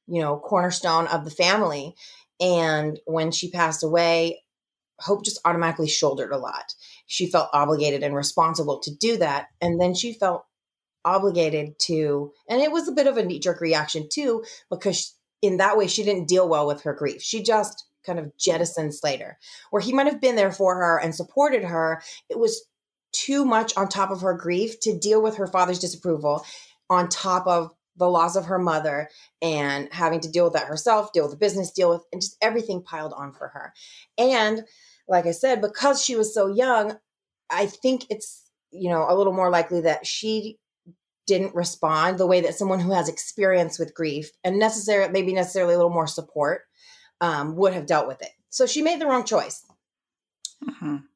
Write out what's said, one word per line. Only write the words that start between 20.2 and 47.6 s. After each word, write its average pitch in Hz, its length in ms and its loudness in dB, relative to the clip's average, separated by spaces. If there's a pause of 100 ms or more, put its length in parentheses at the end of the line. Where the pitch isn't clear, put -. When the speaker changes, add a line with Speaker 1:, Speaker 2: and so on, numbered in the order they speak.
Speaker 1:
been 254 140 2
there 196 160 4
for 185 240 2
her 170 240 4
and 160 160 -2
supported 254 480 0
her. 165 400 -2 (260)
It - 80 -6
was 226 260 0 (480)
too 277 320 0
much 220 320 2
on 196 140 0
top 190 220 -2
of 185 100 -6
her 185 140 0
grief 175 460 -4
to 208 140 0
deal 214 280 2
with 214 140 0
her 196 100 -4
father's 180 320 0
disapproval, 160 640 -2 (420)
on 180 220 2
top 185 380 -2
of 170 240 2 (240)
the 180 140 2
loss 175 260 2
of 185 100 -2
her 185 140 -2
mother 156 500 0 (320)
and 143 500 -2
having 165 280 0
to 160 100 -8
deal 170 140 2
with 170 100 2
that 147 140 0
herself, 208 460 0
deal 165 100 2
with 147 80 -2
the 147 60 -14
business, 190 340 0
deal 180 180 2
with, 170 220 0
and 185 100 -8
just - 220 -10
everything 220 400 -2
piled 156 340 -10
on 139 160 -12
for 139 140 -14
her. 147 260 -16 (440)
And 220 460 2 (440)
like 180 180 4
I 170 60 0
said, 240 300 2
because 269 420 0
she 254 120 -2
was 214 180 0
so 202 140 2
young, 220 500 2 (520)
I 185 160 0
think 254 440 -2
it's, - 400 -12 (220)
you 180 180 -6
know, 160 200 2
a 180 60 6
little 196 180 4
more 185 160 2
likely 175 320 2
that 156 240 0
she 220 520 -4 (680)
didn't 190 280 0
respond 170 640 0
the 185 100 2
way 180 140 6
that 170 140 -2
someone 190 240 0
who 175 120 0
has 175 160 2
experience 180 720 0
with 160 140 -4
grief 151 380 -6 (120)
and 190 180 0
necessar-, 208 500 2
maybe 185 220 0
necessarily 180 400 0
a 175 40 4
little 170 140 4
more 165 160 -2
support, 156 560 -4 (580)
um, 156 340 -2
would 185 180 4